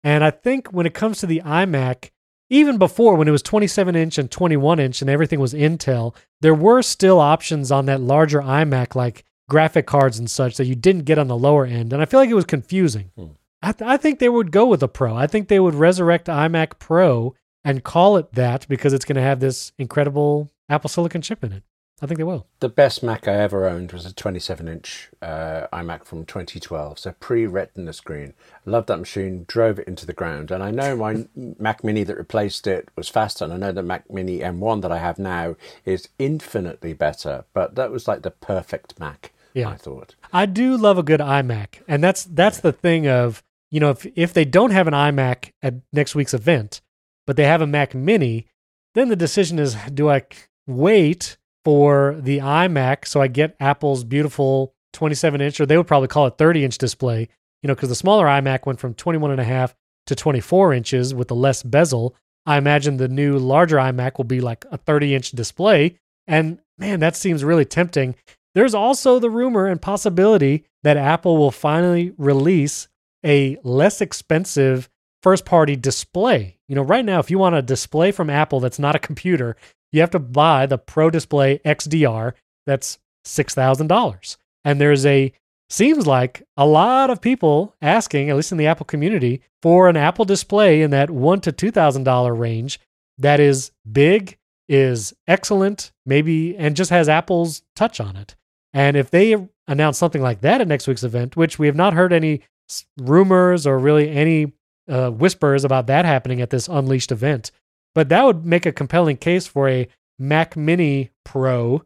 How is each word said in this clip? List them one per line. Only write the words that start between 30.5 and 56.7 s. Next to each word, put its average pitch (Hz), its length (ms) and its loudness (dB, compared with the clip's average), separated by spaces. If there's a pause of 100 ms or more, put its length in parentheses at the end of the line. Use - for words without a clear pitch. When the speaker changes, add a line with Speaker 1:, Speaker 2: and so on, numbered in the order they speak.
Speaker 2:
and 92 100 -8
I 98 80 -8
know 135 260 -6
my 110 360 -6
<laughs> - 40 -20
Mac 110 480 -8
Mini 107 200 -4
that 92 120 -8
replaced - 520 -6
it 92 280 -6
was 85 140 -12
faster, 107 360 -4
and 78 80 -10
I 90 40 -10
know 98 140 -8
the 92 100 -8
Mac 90 300 -10
Mini 92 320 -8
M 87 160 -8
one 107 220 -4
that 90 100 -6
I 85 80 -6
have 85 180 -8
now 87 380 -8 (300)
is 95 240 -6 (100)
infinitely 101 720 -8
better, 73 600 -6
but 92 200 -4
that 127 180 -4
was, 123 160 -10
like, 107 140 -4
the 90 80 -10
perfect - 720 -10
Mac, 76 320 -16 (240)
Speaker 1:
Yeah. 120 140 -6
Speaker 2:
I - 80 -12
thought. - 360 -20 (180)
Speaker 1:
I 185 140 0
do 247 320 -2
love 202 220 4
a 165 40 -2
good 151 160 2
iMac, 131 680 -4
and 147 160 0
that's, 185 220 0
that's 180 340 0
Speaker 2:
Yeah. - 20 -16
Speaker 1:
the 156 120 0
thing 165 340 -2
of, 123 340 0 (300)
you 151 80 -2
know, 147 100 2
if, 135 160 -4 (100)
if 170 200 -2
they 160 100 4
don't 185 260 4
have 185 160 2
an 151 60 0
iMac 143 580 0 (120)
at 131 100 -4 (180)
next 147 220 -2
week's 143 220 -4
event, 117 440 -2 (460)
but 131 120 -2
they 147 80 4
have 160 180 2
a 151 40 -2
Mac 143 280 -2
Mini, 131 500 -2 (480)
then 247 160 0
the 220 60 0
decision 170 420 -2
is, 139 180 -2 (160)
do 143 200 0
I 139 80 2
c-, - 240 -14 (240)
wait 160 720 0 (280)
for 143 520 4
the 139 200 -4
iMac 143 680 0
so - 160 0
I 135 60 2
get 143 320 -2
Apple's 139 460 -2
beautiful 135 680 -2 (200)
twenty-seven 147 480 -2
inch, 143 180 -4
or 151 60 2
they 147 100 2
would 170 120 4
probably 135 200 2
call 147 200 2
it - 100 -6
thirty 156 260 2
inch 127 140 -4